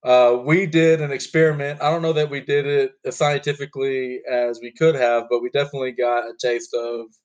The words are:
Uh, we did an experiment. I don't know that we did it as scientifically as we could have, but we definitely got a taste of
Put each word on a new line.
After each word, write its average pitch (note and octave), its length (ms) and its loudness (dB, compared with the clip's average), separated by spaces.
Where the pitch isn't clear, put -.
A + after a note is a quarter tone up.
Uh, B2 400 6
we E3 220 2
did D#3+ 340 4
an D3 100 -4
experiment. D3 720 0
I D3 80 2
don't E3 120 0
know E3 100 0
that D3+ 180 0
we C#3 100 -6
did C#3+ 260 0
it C#3 260 0
as B2+ 120 -6
scientifically C#3 1040 -4
as A#2+ 320 -2
we A#2 100 -14
could D#3+ 220 2
have, A#2+ 340 2
but A#2+ 140 0
we B2 80 -6
definitely C#3+ 420 -4
got A#2+ 320 0
a A#2 140 -12
taste A#2 360 -4
of A#2 320 -6